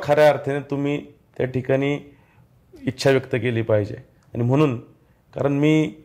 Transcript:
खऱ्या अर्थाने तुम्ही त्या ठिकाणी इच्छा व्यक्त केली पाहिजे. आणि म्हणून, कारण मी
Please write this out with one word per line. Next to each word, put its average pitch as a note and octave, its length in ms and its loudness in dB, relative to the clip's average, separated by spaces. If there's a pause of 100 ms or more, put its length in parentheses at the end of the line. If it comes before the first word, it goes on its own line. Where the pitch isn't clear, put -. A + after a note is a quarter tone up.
खऱ्या D3 260 4
अर्थाने C#3 320 0
तुम्ही C#3+ 460 -4 (300)
त्या C3+ 100 -2
ठिकाणी C3+ 520 -2 (840)
इच्छा - 280 0
व्यक्त C3+ 240 0
केली A2+ 280 -2
पाहिजे. G#2+ 320 0 (400)
आणि A#2+ 80 -4
म्हणून, C3 380 2 (540)
कारण C#3 180 -2
मी D#3 420 2 (100)